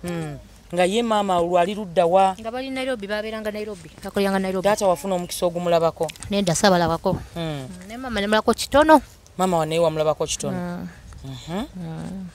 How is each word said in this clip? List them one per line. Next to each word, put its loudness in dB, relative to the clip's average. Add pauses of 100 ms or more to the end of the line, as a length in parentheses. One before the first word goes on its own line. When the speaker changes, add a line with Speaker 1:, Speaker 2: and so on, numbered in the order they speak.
Speaker 1:
Mm. -8 (360)
Nga 2
ye 0
maama 0
lwali 2
ludda 0
wa? 6
Speaker 2:
Nga -8
bali -8
Nairobi, -4
babeeranga -6
Nairobi. -10 (140)
Bakolanga 0
Nairobi. -2
Speaker 1:
Taata 4
wafuna 2
omukisa -4
ogumulabako? 2 (220)
Speaker 2:
Nedda, 2
saabalabako. 2 (180)
Speaker 1:
Mm. -6 (200)
Speaker 2:
Ne -14
maama -6
ne 0
mulabako 2
kitono. 6 (340)
Speaker 1:
Maama 2
wa 2
naye 0
wamulabako 2
kitono? -6
Speaker 2:
Mm. -8 (360)
Speaker 1:
Mhm. -8 (120)
Speaker 2:
Mm. -10